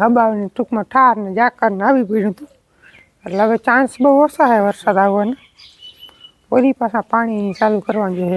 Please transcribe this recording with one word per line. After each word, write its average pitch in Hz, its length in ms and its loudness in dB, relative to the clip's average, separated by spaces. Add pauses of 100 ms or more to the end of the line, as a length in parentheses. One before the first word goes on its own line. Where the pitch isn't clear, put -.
હબાવને 220 460 0
ટૂંકમાં 220 440 -6
ઠાર 254 300 2
ને 196 160 -8
ઝાકર - 380 0
ને 190 80 -6
આવી 254 260 2
પડ્યું 208 240 -2
હતું. 294 160 -20 (760)
એટલે 190 220 -2
હવે 226 100 2 (100)
ચાન્સ 254 260 2 (100)
બહુ 277 80 4 (140)
ઓછા 294 280 2
છે 220 140 4
વરસાદ 202 380 -2
આવવાના. 208 380 -2 (1080)
વળી 254 300 2
પાછા 226 320 -4
પાણી 214 480 -2
ચાલુ 214 260 2
કરવાનું 185 440 -4
છે 185 60 -2